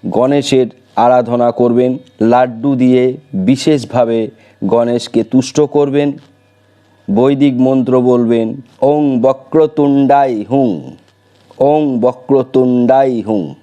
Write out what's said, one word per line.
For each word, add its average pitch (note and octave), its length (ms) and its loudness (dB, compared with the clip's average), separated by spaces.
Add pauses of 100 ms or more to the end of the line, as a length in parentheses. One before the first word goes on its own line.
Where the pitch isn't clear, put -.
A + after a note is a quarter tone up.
গণেশের C3 600 0 (300)
আরাধনা A#2+ 540 2
করবেন, B2 480 0 (220)
লাড্ডু B2 540 0
দিয়ে B2+ 440 0 (160)
বিশেষভাবে A#2 960 -2 (340)
গণেশকে A#2 600 -2
তুষ্ট C3 360 -2
করবেন, C#3+ 520 0 (960)
বৈদিক C3+ 440 2
মন্ত্র B2+ 460 0
বলবেন, A#2+ 600 0 (200)
ওং C#3+ 400 0
বক্রতুণ্ডাই C#3 1300 0
হুং, G#2 440 -2 (640)
ওং C#3+ 420 0
বক্রতুণ্ডাই B2+ 1200 0
হুং। F#2+ 420 -6